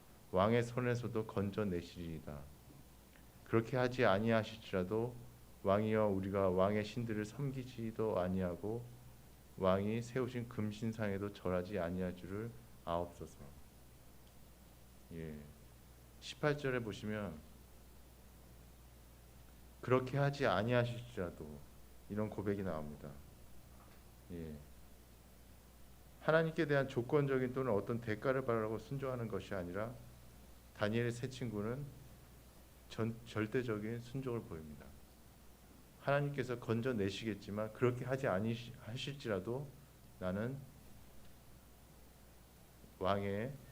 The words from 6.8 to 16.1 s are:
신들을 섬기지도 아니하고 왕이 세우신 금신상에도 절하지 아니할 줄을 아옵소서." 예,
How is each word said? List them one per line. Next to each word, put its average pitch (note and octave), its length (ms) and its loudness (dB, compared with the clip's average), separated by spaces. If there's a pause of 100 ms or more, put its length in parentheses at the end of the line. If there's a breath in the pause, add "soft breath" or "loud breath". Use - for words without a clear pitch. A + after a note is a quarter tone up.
신들을 A2 400 -2
섬기지도 A#2 920 -2
아니하고 F#2 640 0 (720)
왕이 G2+ 460 4
세우신 A#2+ 440 -2
금신상에도 G#2+ 840 -2
절하지 F#2 460 0
아니할 F2+ 360 0
줄을 G2 360 -6 (340)
아옵소서." E2+ 580 -2 (1700)
예, D#2+ 220 -8 (840)